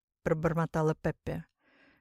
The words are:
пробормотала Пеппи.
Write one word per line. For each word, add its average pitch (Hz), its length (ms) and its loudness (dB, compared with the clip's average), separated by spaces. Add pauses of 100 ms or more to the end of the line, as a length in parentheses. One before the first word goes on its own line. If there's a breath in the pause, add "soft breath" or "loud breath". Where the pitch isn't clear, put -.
(220)
пробормотала 160 720 0
Пеппи. 160 500 -6 (560 soft breath)